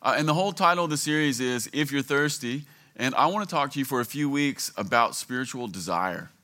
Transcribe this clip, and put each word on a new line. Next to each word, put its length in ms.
Uh, 160
and 100
the 60
whole 180
title 320
of 60
the 80
series 420
is 320
If 220
You're 80
Thirsty. 640
And 180
I 120
wanna 180
talk 260
to 80
you 60
for 160
a 40
few 240
weeks 460
about 400
spiritual 540
desire. 640